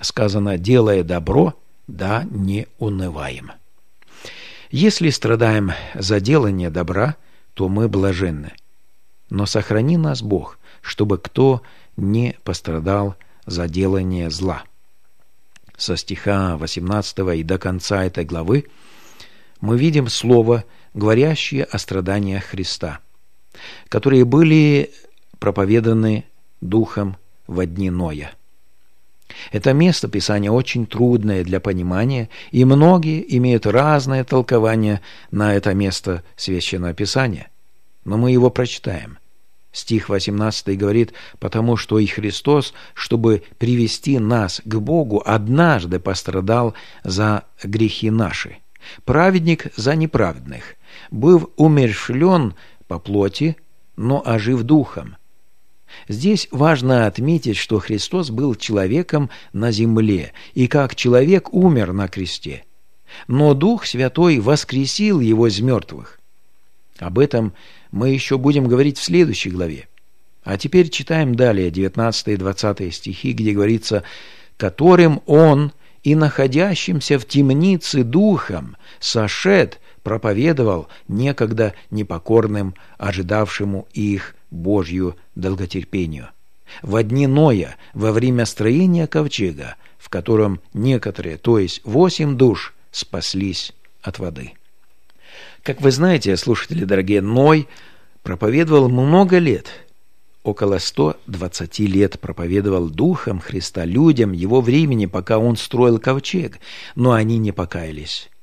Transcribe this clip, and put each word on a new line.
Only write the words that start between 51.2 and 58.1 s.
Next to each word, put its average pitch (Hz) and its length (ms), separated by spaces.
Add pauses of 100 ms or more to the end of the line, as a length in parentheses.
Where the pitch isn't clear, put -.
умерщвлён 143 960 (340)
по 85 100
плоти, 101 600 (380)
но 127 300
ожив 117 360
духом». 120 540 (920)
Здесь 160 420
важно 127 560
отметить, 123 520
что - 200
Христос 127 520